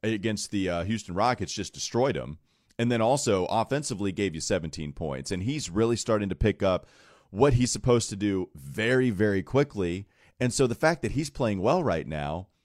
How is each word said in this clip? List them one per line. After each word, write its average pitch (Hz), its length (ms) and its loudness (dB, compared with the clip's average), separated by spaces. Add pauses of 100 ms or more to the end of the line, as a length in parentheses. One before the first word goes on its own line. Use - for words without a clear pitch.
against 107 520 -2
the, 95 160 0
uh, 85 160 -2
Houston 101 280 -4
Rockets, 104 400 0
just - 220 -8
destroyed 123 420 0
him, 69 220 -10 (400)
and 117 120 0
then 120 100 2
also 110 460 2
offensively 110 640 -2
gave 95 200 -2
you 80 80 -8
seventeen 80 520 -4
points. 69 400 -6
And 92 100 -4
he's 123 280 -4
really 113 260 2
starting 104 320 0
to 92 80 -4
pick - 260 2
up 92 240 2 (440)
what 123 240 4
he's 123 180 2
supposed 117 380 2
to 107 60 -6
do 98 380 0
very, 110 560 0
very 98 320 2
quickly. 101 640 0 (320)
And 123 160 -2
so 131 140 4
the 117 80 -4
fact 160 260 2
that 113 100 -4
he's 147 180 -4
playing 107 300 -2
well 147 220 2
right 82 240 0
now, 76 400 -6 (180)